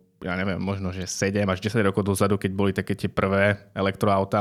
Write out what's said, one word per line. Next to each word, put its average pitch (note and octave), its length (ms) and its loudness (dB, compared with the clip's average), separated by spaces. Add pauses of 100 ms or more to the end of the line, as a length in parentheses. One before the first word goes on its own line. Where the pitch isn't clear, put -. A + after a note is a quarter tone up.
(220)
ja F2+ 160 -4
neviem, F#2+ 240 -2
možno, F#2+ 320 -4
že F#2 160 -8
sedem G2+ 400 0
až F#2 80 2
desať G#2+ 240 -2
rokov G2 240 2
dozadu, G2+ 320 2
keď G2 160 -2
boli G2 160 2
také G2 240 -2
tie G2 160 -4
prvé G2 480 2 (160)
elektroautá G2 680 0